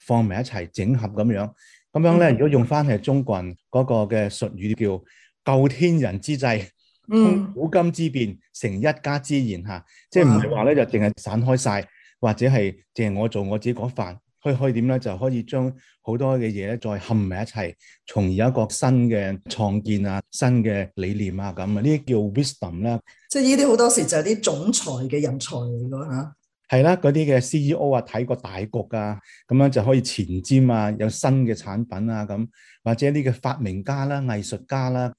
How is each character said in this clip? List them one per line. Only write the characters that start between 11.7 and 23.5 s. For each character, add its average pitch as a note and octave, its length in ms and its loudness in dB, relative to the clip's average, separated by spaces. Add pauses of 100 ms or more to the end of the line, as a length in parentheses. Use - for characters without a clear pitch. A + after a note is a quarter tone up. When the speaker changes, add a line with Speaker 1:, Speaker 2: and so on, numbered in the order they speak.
Speaker 1:
或 A2+ 140 2
者 A#2 120 0
係 A2+ 300 2 (180)
淨 A2 180 0
係 G2 80 -4
我 A2+ 80 0
做 G#2+ 140 -2
我 G2+ 160 -2
自 A#2+ 160 -2
己 - 0 -
嗰 A#2+ 180 -6
範， F#2 240 -8 (280)
佢 C#3+ 120 0
可 C3+ 140 0
以 A#2+ 40 0
點 A#2 120 0
呢？ C3 140 0
就 F#2+ 180 -6
可 B2+ 140 -2
以 A#2+ 100 -2
將 C3 320 -4 (300)
好 A2+ 120 -4
多 C3 220 0
嘅 A2+ 140 -2
嘢 G2 160 -6
呢， A#2 100 -6
再 A2+ 140 -8
冚 G2+ 240 -4
埋 G2 260 0
一 A2+ 40 -4
齊， F#2+ 280 -8 (320)
從 G2+ 200 -2
而 F#2 40 0
有 G#2 180 2
一 C3 40 4
個 A#2 180 0
新 B2+ 400 2
嘅 G2 360 -2
創 G#2 360 -2
建 G#2 240 -2
啊、 F#2+ 240 -4
新 B2 340 2
嘅 G2+ 320 -2
理 F#2+ 180 -4
念 F#2+ 260 -4
啊 G2 140 -6
噉 F#2+ 80 -10
啊， F#2 40 -6
呢 G#2 160 -2
啲 C#3+ 240 2
叫 B2+ 120 0
wisdom G#2 680 -4
啦。 A#2 160 -2 (300)
Speaker 2:
即 C#4 100 -2
係 - 20 2
呢 C4 220 4